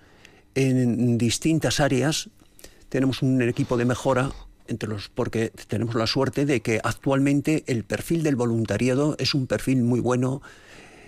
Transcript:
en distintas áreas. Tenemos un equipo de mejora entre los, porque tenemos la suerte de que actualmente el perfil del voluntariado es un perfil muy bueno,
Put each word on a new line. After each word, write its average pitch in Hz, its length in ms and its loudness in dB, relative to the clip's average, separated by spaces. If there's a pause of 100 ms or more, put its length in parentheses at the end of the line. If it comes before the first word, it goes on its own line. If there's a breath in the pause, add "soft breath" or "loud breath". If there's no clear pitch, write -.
(560 loud breath)
en 123 640 2
distintas 127 600 0
áreas. 139 500 0 (600 loud breath)
Tenemos 131 320 0
un 131 220 2
equipo 123 340 0
de 120 80 0
mejora 127 460 0 (360)
entre 110 220 -6
los, 104 220 -8
porque 110 420 -2 (140)
tenemos 113 280 -4
la 113 120 0
suerte 135 400 0
de 135 160 0
que 110 200 0
actualmente 143 840 0
el 117 180 -2
perfil 165 380 -2
del 147 140 2
voluntariado 120 800 0
es 127 160 -2
un 131 120 0
perfil 127 360 0
muy 120 180 2
bueno, 127 400 0 (680 loud breath)